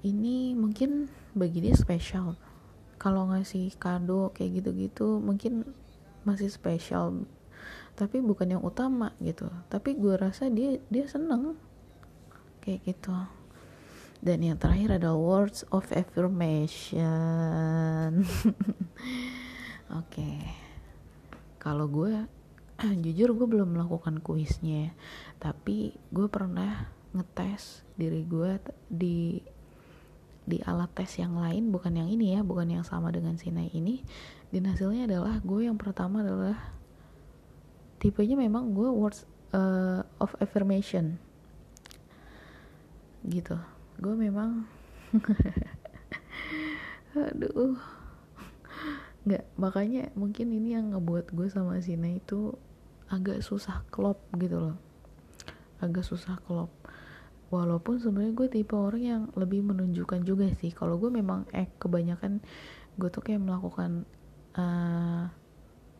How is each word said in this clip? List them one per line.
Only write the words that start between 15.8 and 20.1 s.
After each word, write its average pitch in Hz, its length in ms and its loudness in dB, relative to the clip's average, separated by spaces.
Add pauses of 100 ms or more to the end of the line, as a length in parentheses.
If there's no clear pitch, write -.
affirmation. 160 2250 2 (800)
<laughs> 254 960 -8
Oke. 147 400 -6 (1200)